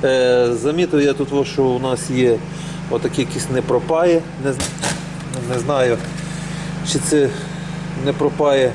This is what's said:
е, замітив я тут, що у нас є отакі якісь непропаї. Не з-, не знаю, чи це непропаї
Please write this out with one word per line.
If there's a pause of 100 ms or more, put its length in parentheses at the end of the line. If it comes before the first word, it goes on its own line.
е, (120)
замітив
я
тут,
що
у
нас
є (520)
отакі
якісь
непропаї. (240)
Не
з-, (960)
не
знаю, (920)
чи
це (760)
непропаї